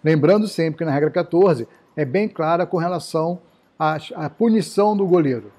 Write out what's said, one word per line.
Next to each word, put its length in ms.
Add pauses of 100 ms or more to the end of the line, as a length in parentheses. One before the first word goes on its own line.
Lembrando 420
sempre 320
que 60
na 80
regra 180
quatorze 560 (300)
é 80
bem 240
clara 380
com 100
relação 640 (360)
à, 200 (180)
à 160
punição 680
do 80
goleiro. 540